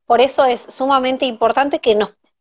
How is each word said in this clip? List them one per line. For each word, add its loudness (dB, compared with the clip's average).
por 2
eso 2
es 0
sumamente -2
importante -2
que 0
nos -2